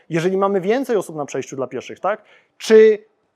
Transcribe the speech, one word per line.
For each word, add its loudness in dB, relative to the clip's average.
Jeżeli -2
mamy 0
więcej -2
osób -6
na -8
przejściu -10
dla -6
pieszych, -14
tak? -6
Czy 6